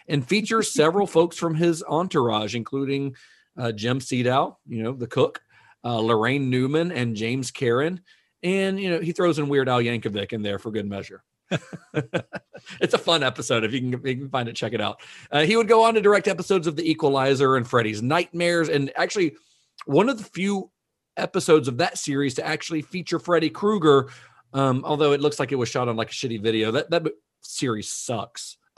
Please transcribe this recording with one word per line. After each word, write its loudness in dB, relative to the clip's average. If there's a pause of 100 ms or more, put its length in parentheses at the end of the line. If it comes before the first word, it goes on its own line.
and -2
features 0
several 2
<laughs> -14
folks 2
from -2
his 2
entourage, 0
including, -4 (400)
uh, -4
Jim -2
Sedow, 0 (120)
you -6
know, -4
the -8
cook, 0 (420)
uh, -2
Lorraine 2
Newman, 0
and -2
James -4
Karen. 0 (440)
And, 0
you -2
know, 0
he -2
throws 2
in -2
Weird 2
Al 4
Yankovic -2
in -4
there -4
for -10
good -4
measure. -10 (260)
<laughs> -2 (1160)
It's 2
a 2
fun 0
episode. 0
If -2
you -4
can, -4
if -8
you -4
can -10
find -2
it, -10
check -4
it -2
out. -4 (300)
Uh, 4
he 4
would 2
go 8
on 4
to 2
direct 4
episodes 0
of -2
The -2
Equalizer 2
and -2
Freddy's 0
Nightmares. 0
And 0
actually, 0 (500)
one 4
of -2
the -12
few -4 (460)
episodes 2
of -4
that -2
series -2
to -6
actually -4
feature -6
Freddy 2
Krueger, 6 (440)
um, 2
although 2
it 2
looks 0
like -2
it 0
was -2
shot -2
on, -2
like, -4
a -12
shitty -6
video. 2
That, -2
that 2 (380)
series -6
sucks, -10 (220)